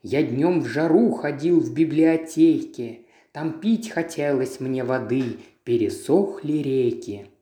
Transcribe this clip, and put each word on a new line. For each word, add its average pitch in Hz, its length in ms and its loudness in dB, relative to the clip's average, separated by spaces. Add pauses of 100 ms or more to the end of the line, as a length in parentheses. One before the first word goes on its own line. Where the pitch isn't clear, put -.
Я - 220 0
днём 147 380 0
в 123 40 -4
жару 151 460 4
ходил 147 480 0
в - 120 -2
библиотеке. 156 1300 2 (300)
Там 156 280 -6
пить 220 320 0
хотелось 143 680 -2
мне 131 240 -4
воды, 123 540 -2 (260)
пересохли 147 1000 0
реки. 120 640 -2 (140)